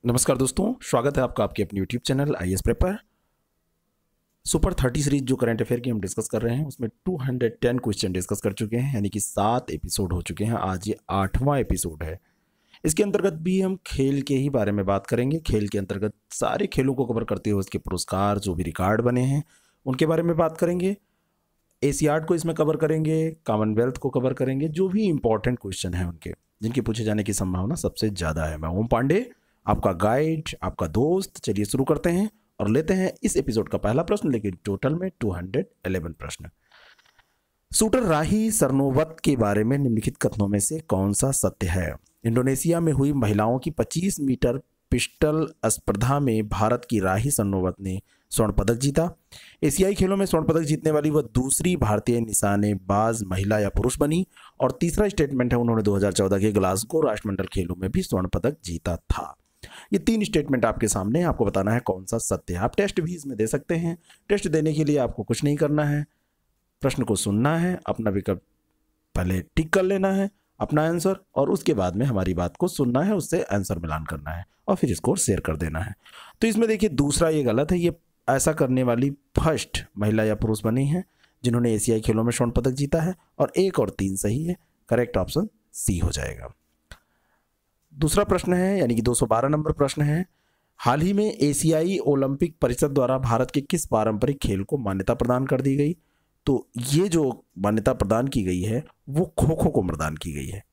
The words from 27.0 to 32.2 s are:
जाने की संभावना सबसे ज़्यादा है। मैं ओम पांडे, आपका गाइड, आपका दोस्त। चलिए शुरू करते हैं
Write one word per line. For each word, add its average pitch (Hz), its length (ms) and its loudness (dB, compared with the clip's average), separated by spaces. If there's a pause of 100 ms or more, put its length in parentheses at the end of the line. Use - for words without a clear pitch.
जाने 107 200 0
की 104 80 -2
संभावना 95 420 -2
सबसे 107 360 -2
ज़्यादा 80 340 -2
है। 78 140 -4
मैं 78 100 -6
ओम 98 180 -2
पांडे, 139 440 0 (380)
आपका 101 240 2
गाइड, 139 560 0 (140)
आपका 156 240 -4
दोस्त। 151 520 0
चलिए 104 260 -2
शुरू 131 200 0
करते 156 260 0
हैं 196 200 0 (300)